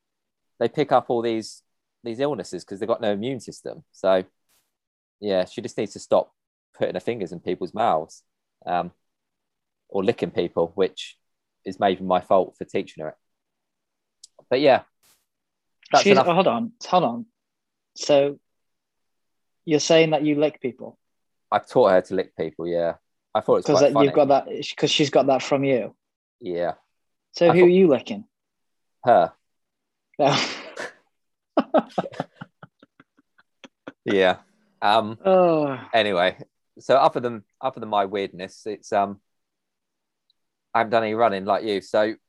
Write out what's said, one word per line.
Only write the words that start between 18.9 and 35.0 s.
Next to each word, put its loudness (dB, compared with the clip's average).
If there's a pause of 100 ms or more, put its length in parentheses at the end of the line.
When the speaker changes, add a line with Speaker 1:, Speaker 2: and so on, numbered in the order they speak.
Speaker 2:
you're 2
saying 4
that 0
you 0
lick 0
people? -12 (500)
Speaker 1:
I've -4
taught 4
her 4
to -6
lick -6
people, -8
yeah. -2 (380)
I -2
thought 0
it 4
was -6
Speaker 2:
'Cause 2
Speaker 1:
quite 4
Speaker 2:
that, 2
you've 2
Speaker 1:
funny. 2
Speaker 2:
got 2
that, -10
'cause -2
she's 0
got 2
that 2
from -2
you. -2 (460)
Speaker 1:
Yeah. -4 (580)
Speaker 2:
So 0
Speaker 1:
I 6
Speaker 2:
who 4
Speaker 1:
thought 8
Speaker 2:
are 6
you 6
licking? -2 (800)
Speaker 1:
Her. 4 (840)
Speaker 2:
No. 2 (1200)
<laughs> -2 (2250)
Speaker 1:
Yeah. 2 (440)
Um, 0